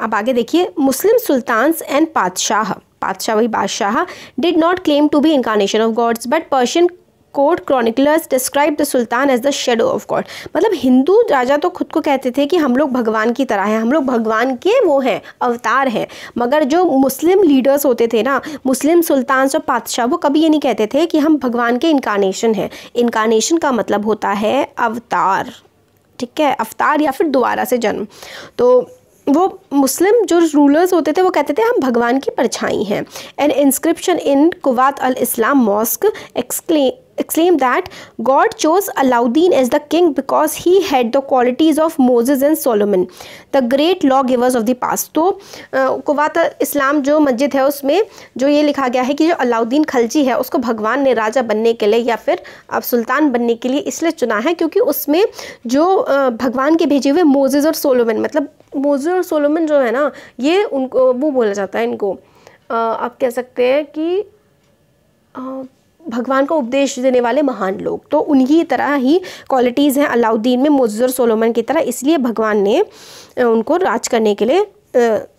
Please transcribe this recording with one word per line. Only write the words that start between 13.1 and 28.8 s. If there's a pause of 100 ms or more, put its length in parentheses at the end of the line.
की
तरह
हैं,
हम
लोग
भगवान
के
वो
हैं, (180)
अवतार
हैं, (320)
मगर
जो
मुस्लिम
लीडर्स
होते
थे
ना, (260)
मुस्लिम
सुल्तान्स
और
पातशाह,
वो
कभी
ये
नहीं
कहते
थे
कि
हम
भगवान
के
इनकारनेशन
हैं। (260)
इनकारनेशन
का
मतलब
होता
है
अवतार, (680)
ठीक
है,
अवतार
या
फिर
दोबारा
से
जन्म। (520)
तो (380)